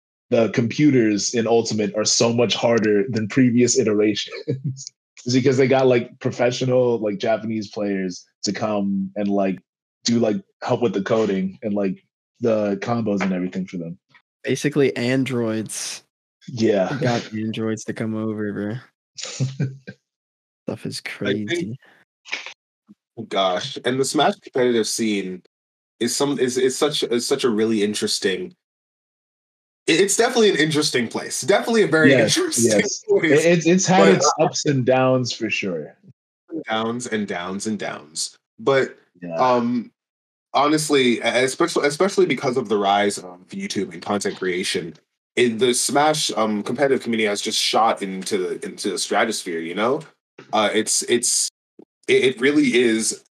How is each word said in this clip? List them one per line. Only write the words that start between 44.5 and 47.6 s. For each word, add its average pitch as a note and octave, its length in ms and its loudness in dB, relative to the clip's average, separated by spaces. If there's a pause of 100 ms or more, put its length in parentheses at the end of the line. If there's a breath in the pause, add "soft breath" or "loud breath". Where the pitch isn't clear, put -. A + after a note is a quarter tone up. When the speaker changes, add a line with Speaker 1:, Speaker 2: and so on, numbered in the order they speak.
Speaker 3:
it, A#2+ 240 2
the B2 140 4
Smash, D3+ 580 0
um, G#2+ 320 -2
competitive C3+ 380 0
community A2 260 -2
has G#2 120 -4
just G#2+ 200 -4